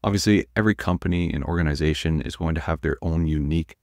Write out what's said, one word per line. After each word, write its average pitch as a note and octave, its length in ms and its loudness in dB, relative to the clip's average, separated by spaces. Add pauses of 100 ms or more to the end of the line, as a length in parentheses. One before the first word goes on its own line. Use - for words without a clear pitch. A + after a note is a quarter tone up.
Obviously, G2+ 500 2
every G#2+ 200 2
company F2 560 0
and C#2 140 -4
organization D#2 760 0
is C2+ 140 -8
going D#2+ 180 -2
to D#2 80 -2
have D#2+ 180 -4
their D2+ 220 -2
own E2 240 0
unique D#2 560 -2